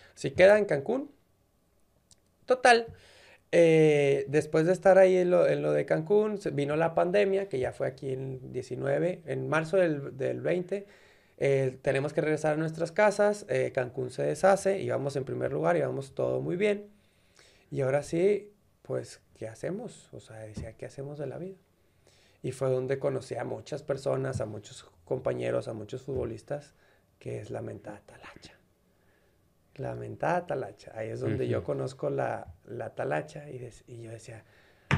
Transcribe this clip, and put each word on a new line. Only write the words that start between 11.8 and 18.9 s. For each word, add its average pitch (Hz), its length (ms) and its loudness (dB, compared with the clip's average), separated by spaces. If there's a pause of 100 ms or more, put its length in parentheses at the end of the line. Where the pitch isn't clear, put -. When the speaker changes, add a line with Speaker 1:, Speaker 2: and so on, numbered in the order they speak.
Speaker 1:
tenemos 139 320 0
que 165 80 0
regresar 156 320 0
a 151 40 -4
nuestras 160 340 -4
casas, 208 580 2
eh, 127 240 0
Cancún 127 380 -4
se 143 120 -6
deshace, 190 580 2
íbamos 127 340 -2
en 135 80 -2
primer 127 280 -4
lugar, 160 260 2
íbamos 135 360 -4
todo 127 280 -2
muy 156 140 -4
bien. 208 340 -2 (840)
Y 139 100 -4
ahora 135 220 0
sí, 196 480 0 (300)
pues, 127 400 -8 (160)